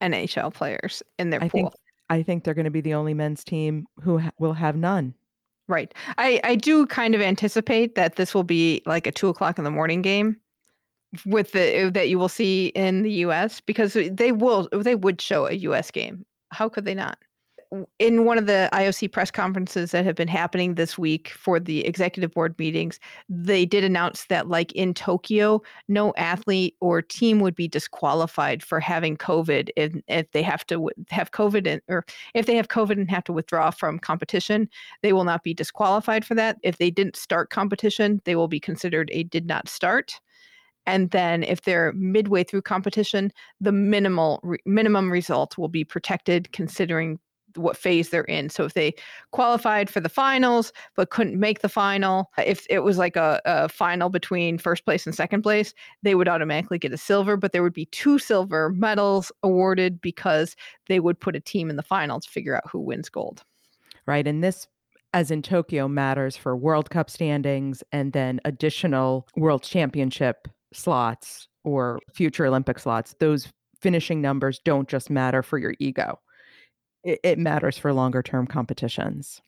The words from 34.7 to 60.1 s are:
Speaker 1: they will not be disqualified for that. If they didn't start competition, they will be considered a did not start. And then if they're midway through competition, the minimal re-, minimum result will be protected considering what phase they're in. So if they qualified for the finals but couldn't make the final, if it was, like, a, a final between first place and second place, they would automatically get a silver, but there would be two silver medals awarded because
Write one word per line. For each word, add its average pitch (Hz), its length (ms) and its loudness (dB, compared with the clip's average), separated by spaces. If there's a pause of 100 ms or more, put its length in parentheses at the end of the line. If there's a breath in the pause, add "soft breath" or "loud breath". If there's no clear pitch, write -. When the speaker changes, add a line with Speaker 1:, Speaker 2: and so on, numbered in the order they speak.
Speaker 1:
they 208 100 2
will 185 140 4
not 170 180 0
be 165 100 -4
disqualified 214 720 0
for 233 100 -2
that. 220 260 2
If 180 160 0
they 175 140 2
didn't 190 240 0
start - 340 -2
competition, 208 760 0
they 175 100 0
will 165 140 2
be 151 100 -2
considered 160 540 -2
a 165 100 -2
did 170 240 -4
not - 220 -4
start. 214 500 -2 (680 soft breath)
And 185 220 2
then 170 320 2
if - 220 -2
they're 170 300 2
midway 190 500 2
through 196 180 -2
competition, 202 680 -2 (280 loud breath)
the 196 120 2
minimal 196 720 2
re-, 175 240 -4
minimum 202 440 4
result 156 460 0
will 170 100 -4
be 165 160 -2
protected 175 680 -2
considering 165 640 -4 (380)
what 170 220 -2
phase 170 320 2
they're 170 160 0
in. 151 240 -4
So - 160 -2
if 151 80 -8
they 156 200 2 (380 loud breath)
qualified 226 580 2
for 196 120 -2
the 165 80 -4
finals 254 640 2 (220 loud breath)
but 180 140 0
couldn't 190 300 0
make 214 220 2
the 202 80 0
final, 196 680 0
if - 320 -2
it 185 120 2
was, 185 180 2
like, 180 160 0
a, 160 300 2
a 160 220 2
final 175 420 0
between 170 500 -2
first 175 260 -2
place 165 220 0
and - 80 -6
second 202 260 0
place, 208 320 0 (300 loud breath)
they 202 100 4
would 180 140 4
automatically 160 500 0
get 139 160 -6
a 151 40 -8
silver, 202 380 2
but 196 160 -2
there 175 120 2
would 175 100 0
be 156 140 -8
two 285 320 2
silver 185 500 2
medals 202 600 2 (100)
awarded 185 600 2
because 170 540 0 (320 loud breath)